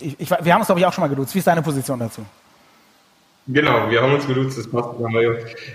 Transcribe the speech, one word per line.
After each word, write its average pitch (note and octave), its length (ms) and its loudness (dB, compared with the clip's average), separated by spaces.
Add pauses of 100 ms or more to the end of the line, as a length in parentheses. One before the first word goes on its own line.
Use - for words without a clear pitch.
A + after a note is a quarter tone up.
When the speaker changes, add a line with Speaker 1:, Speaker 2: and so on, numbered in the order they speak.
Speaker 1:
ich, C3+ 180 -10
ich, C#3+ 120 -6
wir E3+ 220 2
haben G#3+ 100 4
uns, - 40 -4
glaub F#3 120 2
ich, F3+ 80 4
auch F3 60 2
schon F#3 100 -4
mal D3+ 60 2
geduzt. C#3 260 -2
Wie G3 40 0
ist F3 80 -2
deine E3 160 2
Position C3+ 380 -2
dazu? A2+ 220 -8 (1200)
Speaker 2:
Genau, B2+ 440 2
wir A#2 120 4
haben C3+ 120 4
uns C#3 120 0
geduzt, C3 320 -2
das G#2+ 100 -8
passt, A#2+ 300 -4
Mario. A2+ 360 2 (400)